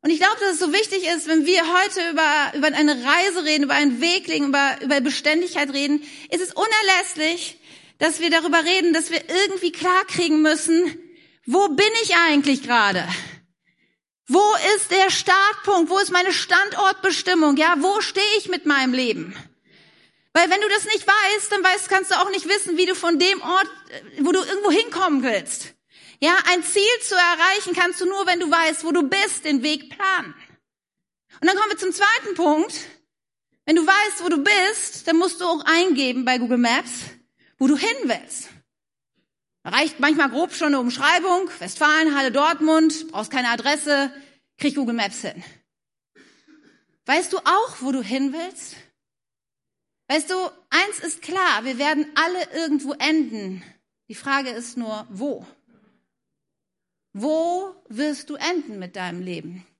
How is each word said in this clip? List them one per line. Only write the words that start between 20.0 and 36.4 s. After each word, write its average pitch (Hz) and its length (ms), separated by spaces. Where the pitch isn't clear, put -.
Weil 339 180
wenn 392 120
du 415 80
das 403 160
nicht 427 200
weißt, 403 460
dann 403 100
weißt, 370 280
kannst 381 220
du 370 100
auch 403 80
nicht 381 180
wissen, 381 300
wie 370 80
du 370 100
von 339 240
dem 381 220
Ort, 381 280
wo 294 120
du 370 80
irgendwo 392 320
hinkommen 339 520
willst. 208 500
Ja, 330 140
ein 359 140
Ziel 403 200
zu - 140
erreichen 359 580
kannst 349 280
du 359 40
nur, 392 220
wenn 349 120
du 330 120
weißt, 320 320
wo 330 80
du 311 120
bist, 392 420
den 285 180
Weg 302 260
planen. 359 440
Und 302 80
dann 381 80
kommen 415 160
wir - 60
zum 381 160
zweiten 415 420
Punkt. 320 380
Wenn 320 120
du 330 80
weißt, 381 380
wo 349 60
du 294 140
bist, 403 640
dann 320 100
musst 359 220
du 359 60
auch 330 180
eingeben 269 600
bei 254 120
Google 247 200